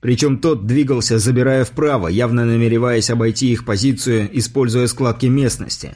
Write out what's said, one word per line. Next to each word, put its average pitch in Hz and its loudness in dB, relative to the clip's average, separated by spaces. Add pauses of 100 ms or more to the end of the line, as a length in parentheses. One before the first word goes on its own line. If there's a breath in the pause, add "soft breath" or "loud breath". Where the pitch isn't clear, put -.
Причём 123 0
тот 127 0
двигался, 127 0
забирая 127 2
вправо, 135 -2
явно 120 0
намереваясь 117 2
обойти 117 0
их 107 -4
позицию, 113 0 (100)
используя 123 0
складки 120 -2
местности. - -2